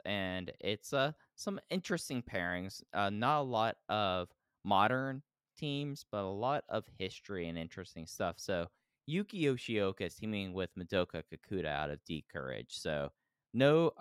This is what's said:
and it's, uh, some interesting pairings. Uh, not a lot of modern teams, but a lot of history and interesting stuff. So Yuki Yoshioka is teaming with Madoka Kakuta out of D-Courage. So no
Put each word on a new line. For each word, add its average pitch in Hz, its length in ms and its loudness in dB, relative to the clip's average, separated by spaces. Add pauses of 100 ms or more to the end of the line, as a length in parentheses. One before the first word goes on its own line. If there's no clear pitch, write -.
and 92 560 -2
it's, - 320 -2
uh, 139 200 2 (240)
some 202 240 -6 (100)
interesting 165 540 -2
pairings. 90 580 -2 (120)
Uh, 101 180 2
not 127 300 2
a - 20 0
lot 113 320 2 (120)
of 92 420 2 (360)
modern 127 560 4 (360)
teams, 143 540 -4
but 104 120 0
a 95 40 0
lot 117 400 0
of 110 180 -2 (120)
history 95 500 -6
and 85 100 -4
interesting 82 500 -8
stuff. 90 300 -2
So 87 280 0 (400)
Yuki 185 380 -2
Yoshioka 110 580 2
is 90 140 -4
teaming 101 380 -4
with 92 220 -2
Madoka 90 460 0 (100)
Kakuta 85 360 -4
out 73 240 0
of 73 140 -8
D-Courage. 65 680 -6
So 73 380 -2 (440)
no 147 480 6